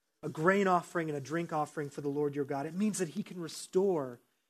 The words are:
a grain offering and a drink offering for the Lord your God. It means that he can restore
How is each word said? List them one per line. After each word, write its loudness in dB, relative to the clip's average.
a -6
grain 4
offering 2
and -4
a -4
drink -4
offering -2
for -10
the -2
Lord 0
your 0
God. -4
It -8
means 0
that -2
he -6
can -10
restore 0